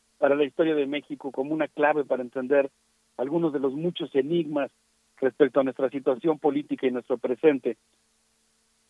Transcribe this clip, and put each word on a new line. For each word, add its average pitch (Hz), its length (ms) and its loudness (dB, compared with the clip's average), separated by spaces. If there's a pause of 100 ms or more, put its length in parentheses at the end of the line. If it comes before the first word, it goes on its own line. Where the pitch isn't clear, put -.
(180)
para 143 180 4
la 147 80 2
historia 160 320 0
de 143 100 0
México, 143 460 -8
como 143 200 -4
una 156 140 -2
clave 147 380 0
para 127 180 -2
entender 135 480 0 (460)
algunos 151 360 -2
de 143 60 -2
los 135 140 0
muchos 160 420 -6
enigmas 147 560 -2 (500)
respecto 131 380 2
a 135 60 4
nuestra 131 260 -2
situación 143 480 -2
política 143 480 -2
y 127 60 0
nuestro 123 260 -4
presente. 127 580 0 (1120)